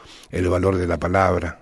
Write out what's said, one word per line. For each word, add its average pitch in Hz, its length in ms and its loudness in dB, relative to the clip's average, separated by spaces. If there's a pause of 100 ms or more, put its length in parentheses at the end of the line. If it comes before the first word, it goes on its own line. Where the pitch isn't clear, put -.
(320)
el 90 180 -2
valor 92 280 2
de 87 100 -2
la 85 100 -2
palabra 90 640 0